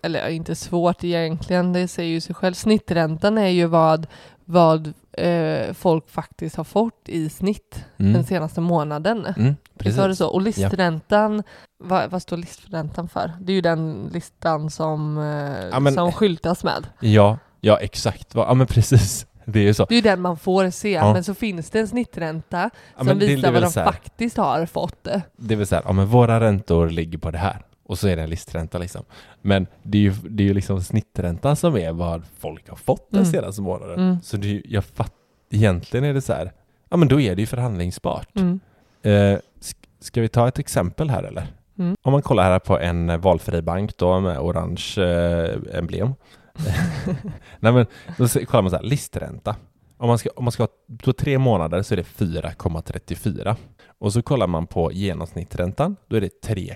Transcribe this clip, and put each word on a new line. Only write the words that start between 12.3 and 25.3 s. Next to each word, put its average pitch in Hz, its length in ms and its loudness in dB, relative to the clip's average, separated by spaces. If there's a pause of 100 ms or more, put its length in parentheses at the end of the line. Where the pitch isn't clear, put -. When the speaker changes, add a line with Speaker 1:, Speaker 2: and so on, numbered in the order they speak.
Speaker 1:
listräntan 170 720 -10
för? 180 220 -6 (100)
Det 185 100 -4
är 196 40 2
ju 190 60 2
den 160 520 -2
listan 160 560 -4
som, 151 480 -4
eh, 143 540 -6
Speaker 2:
Ja, 123 80 -2
men 139 140 4
Speaker 1:
som 175 180 0
skyltas 175 520 -2
med. - 240 -4 (120)
Speaker 2:
Ja, 107 380 6 (240)
ja, 104 180 6
exakt. - 560 -6
Va-, 113 120 2
ja, 123 60 4
men 131 140 4
precis. 110 600 4 (220)
Det 107 100 2
är 104 40 6
ju 104 100 6
så. 107 120 2
Speaker 1:
Det - 80 -2
är - 20 6
ju 240 60 6
den 196 200 4
man 175 160 -2
får 190 320 2
se, 202 220 -4
Speaker 2:
Ja. 196 220 4
Speaker 1:
men 185 100 0
så 202 100 -4
finns 185 360 -6
det 220 100 0
en 220 80 0
snittränta 175 720 -6 (160)
Speaker 2:
Ja, - 240 -20
Speaker 1:
som 131 100 0
Speaker 2:
men 139 120 4
det, 202 80 4
Speaker 1:
visar 143 140 2
Speaker 2:
det 127 60 4
är 127 40 4
Speaker 1:
vad - 20 2
Speaker 2:
väl 120 80 4
Speaker 1:
de 107 100 2
Speaker 2:
så 92 80 -2
här. 92 80 2
Speaker 1:
faktiskt - 500 -4
har 160 280 0
fått. - 420 -8 (300)